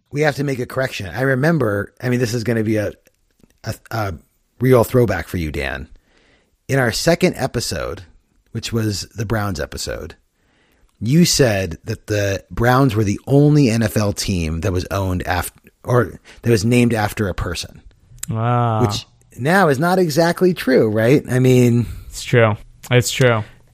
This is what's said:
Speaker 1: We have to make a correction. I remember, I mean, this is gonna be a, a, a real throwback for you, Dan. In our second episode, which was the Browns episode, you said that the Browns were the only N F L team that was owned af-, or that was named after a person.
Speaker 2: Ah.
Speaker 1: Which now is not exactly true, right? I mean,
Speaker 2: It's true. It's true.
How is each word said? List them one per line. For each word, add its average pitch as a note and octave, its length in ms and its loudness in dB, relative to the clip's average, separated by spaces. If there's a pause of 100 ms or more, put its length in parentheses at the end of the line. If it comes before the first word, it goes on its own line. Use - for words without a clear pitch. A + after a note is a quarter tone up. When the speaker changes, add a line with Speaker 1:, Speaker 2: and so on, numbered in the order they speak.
(120)
Speaker 1:
We C#3+ 100 -4
have D#3+ 140 0
to C#3+ 80 -4
make C#3 160 -4
a B2 60 -4
correction. C3 420 -6
I F2 140 -8
remember, C3 800 0
I B2 80 -2
mean, B2 100 0
this A#2 140 -2
is A#2+ 100 -4
gonna A2+ 200 -2
be G#2+ 140 0
a, G#2 160 -4 (720)
a, - 120 -8 (160)
a G#2 220 -6 (460)
real B2 240 4
throwback G#2 440 0
for F#2+ 100 -8
you, D#2 140 -4
Dan. C2+ 380 -8 (760)
In C3+ 120 0
our A#2+ 120 2
second E3+ 440 0
episode, E2 680 -6 (480)
which - 200 -10
was A2 380 -2
the - 160 -8
Browns G2+ 340 -4
episode, C#2 560 -10 (840)
you D3+ 260 4
said G2+ 580 0
that - 240 -8
the G2+ 420 -2
Browns A#2+ 460 2
were A2 80 2
the G2+ 240 -2
only D3 420 4
N A2+ 140 0
F G#2+ 140 -2
L G2+ 160 -2
team E2 480 -4
that G2 100 -2
was F2+ 200 -2
owned F#2 340 -4
af-, F2 260 -4 (320)
or A#2 360 -2 (240)
that A#2+ 60 0
was G#2+ 140 2
named A#2+ 300 2
after G#2+ 340 -2
a F2 60 -4
person. - 480 -8 (500)
Speaker 2:
Ah. A#2 540 0
Speaker 1:
Which G#2 200 -6 (320)
now E3+ 300 2
is C3 120 2
not F3 200 0
exactly E3+ 540 2
true, F3 360 2
right? A2 400 4
I B2+ 100 0
mean, B2 480 4 (200)
Speaker 2:
It's - 160 -16
true. A2+ 320 4 (360)
It's B2 200 2
true. A#2 320 2 (300)